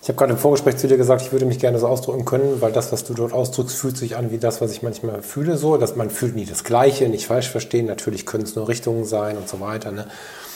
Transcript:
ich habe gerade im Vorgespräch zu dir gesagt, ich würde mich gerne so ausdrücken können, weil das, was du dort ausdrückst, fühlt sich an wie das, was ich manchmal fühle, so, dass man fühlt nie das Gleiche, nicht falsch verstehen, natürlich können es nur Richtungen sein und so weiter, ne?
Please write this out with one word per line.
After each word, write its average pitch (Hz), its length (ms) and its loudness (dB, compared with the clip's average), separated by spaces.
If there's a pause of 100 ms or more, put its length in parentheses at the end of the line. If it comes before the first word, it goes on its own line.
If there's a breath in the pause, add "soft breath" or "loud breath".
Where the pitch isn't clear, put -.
ich - 60 -8
habe 135 100 -2
gerade - 140 4
im 117 60 0
Vorgespräch 139 380 4
zu 139 100 -2
dir 131 100 8
gesagt, 127 260 4
ich - 100 -6
würde 131 140 4
mich 123 120 0
gerne 120 200 2
so 117 80 2
ausdrücken 127 380 0
können, 135 360 2
weil 113 120 2
das, 117 200 0
was 110 120 -4
du 120 100 -6
dort 117 180 -2
ausdrückst, 127 440 -2
fühlt 127 200 -2
sich 120 200 -6
an 120 140 -4
wie 113 80 -4
das, 113 220 0
was 110 120 0
ich - 100 -10
manchmal 110 400 -6
fühle, 156 340 -2
so, 151 200 4
dass 120 200 2
man 110 140 -2
fühlt 113 260 -2
nie 104 80 -4
das - 200 -8
Gleiche, 135 440 4
nicht 107 180 -2
falsch 127 220 0
verstehen, 117 380 -2
natürlich 104 400 -4
können 110 180 -2
es 101 100 -10
nur 107 140 -4
Richtungen 117 360 0
sein 107 320 -2
und 95 120 -10
so 92 120 -8
weiter, 107 300 -6
ne? 98 160 -8 (500 loud breath)